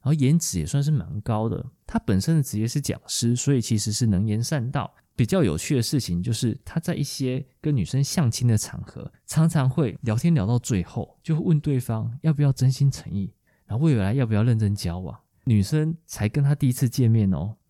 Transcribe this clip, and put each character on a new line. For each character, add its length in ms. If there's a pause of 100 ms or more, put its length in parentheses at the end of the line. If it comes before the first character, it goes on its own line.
然 40
后 80
颜 260
值 200
也 60
算 160
是 80
蛮 320
高 260
的。 160 (220)
他 140
本 200
身 180
的 40
职 160
业 100
是 140
讲 240
师， 300
所 180
以 80
其 160
实 140
是 160
能 180
言 180
善 280
道。 200 (240)
比 80
较 200
有 140
趣 180
的 80
事 160
情 240
就 100
是 320
他 140
在 160
一 80
些 420 (160)
跟 140
女 100
生 180
相 280
亲 160
的 100
场 260
合， 280 (160)
常 200
常 220
会 320
聊 140
天 180
聊 140
到 100
最 240
后， 400
就 140
会 80
问 160
对 200
方 420
要 120
不 80
要 100
真 200
心 180
诚 240
意， 180 (340)
然 120
后 80
未 100
来 180
要 120
不 80
要 80
认 160
真 160
交 260
往。 200 (240)
女 180
生 340 (120)
才 220
跟 120
他 140
第 140
一 20
次 160
见 240
面 200
哦 260 (120)